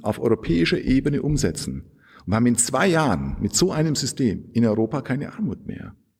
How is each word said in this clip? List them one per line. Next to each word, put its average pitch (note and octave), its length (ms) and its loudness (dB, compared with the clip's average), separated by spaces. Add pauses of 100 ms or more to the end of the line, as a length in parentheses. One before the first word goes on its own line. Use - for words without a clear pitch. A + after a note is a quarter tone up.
auf G#2+ 180 -2
europäischer E3 600 2
Ebene C3+ 420 0
umsetzen. C3+ 680 -2 (300)
Und - 80 -14
wir G2+ 80 2
haben A#2+ 100 4
in A#2+ 100 4
zwei C#3 300 0
Jahren A2+ 540 2
mit G2+ 160 -2
so F#3 160 2
einem D#3 240 0
System A#2+ 560 -2
in A#2 120 2
Europa A2 380 2
keine C#3 300 -4
Armut E3+ 340 -6
mehr, - 300 -12 (240)